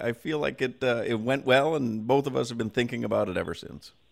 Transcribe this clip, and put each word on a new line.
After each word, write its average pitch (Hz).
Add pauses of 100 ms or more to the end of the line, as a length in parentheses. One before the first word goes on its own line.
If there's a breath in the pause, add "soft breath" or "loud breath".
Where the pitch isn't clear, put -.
I, 113
I 120
feel 156
like 139
it, 127
uh, 120
it 117
went 135
well, 139
and 113
both 135
of 131
us 123
have 120
been 110
thinking 120
about 104
it 90
ever 87
since. - (200)